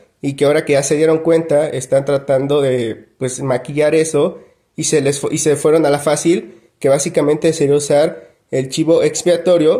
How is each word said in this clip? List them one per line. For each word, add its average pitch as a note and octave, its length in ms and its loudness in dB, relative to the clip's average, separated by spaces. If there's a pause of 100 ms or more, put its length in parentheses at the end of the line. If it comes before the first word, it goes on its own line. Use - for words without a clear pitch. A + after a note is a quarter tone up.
(200)
y C#3 140 -6
que C#3 100 -2
ahora D3+ 220 2
que D3 80 0
ya C#3 100 2
se D3 140 -2
dieron D#3+ 220 2
cuenta D#3+ 500 0
están C3+ 340 -2
tratando C#3 580 0
de, B2+ 460 -4 (100)
pues, B2+ 240 -8
maquillar C#3+ 540 -2
eso D#3 440 0 (360)
y - 80 -8
se D#3 160 0
les C#3+ 220 -2
fu-, - 100 -6
y D3 60 -4
se D3 180 0
fueron D#3 300 2
a C#3+ 40 2
la C#3+ 100 0
fácil, E3+ 560 -2 (220)
que - 120 0
básicamente D#3 640 0
sería C#3+ 220 0
usar D3 560 0 (200)
el C3+ 160 -2
chivo D#3 340 2
expiatorio, E3+ 800 2